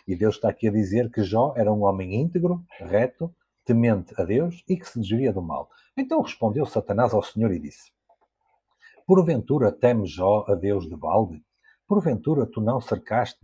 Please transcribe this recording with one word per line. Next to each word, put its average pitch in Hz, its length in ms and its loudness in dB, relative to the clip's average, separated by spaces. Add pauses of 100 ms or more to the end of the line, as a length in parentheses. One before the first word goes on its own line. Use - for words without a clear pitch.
E 92 80 -4
Deus 107 180 2
está - 160 -2
aqui 110 180 0
a 101 40 0
dizer 107 380 0
que 113 120 -2
Jó 107 340 0
era 107 160 2
um 104 120 -2
homem 95 360 -2
íntegro, 175 420 -2 (160)
reto, 107 560 -2 (300)
temente 117 560 2
a 92 40 -2
Deus 156 440 -2
e 185 80 0
que 180 120 -8
se 123 120 -8
desvia 113 320 0
do 92 80 -6
mal. 73 300 -8 (260)
Então 269 240 0
respondeu 113 460 -2
Satanás 110 480 0
ao 104 80 2
Senhor 107 300 0
e 87 80 -2
disse, - 300 -16 (1160)
"Porventura 147 640 4
teme 117 340 2
Jó 95 420 0
a 101 60 2
Deus 92 340 -2
de 80 80 -14
balde? 82 460 0 (440)
Porventura 147 600 0
tu - 140 -8
não 120 200 0
cercaste - 640 -4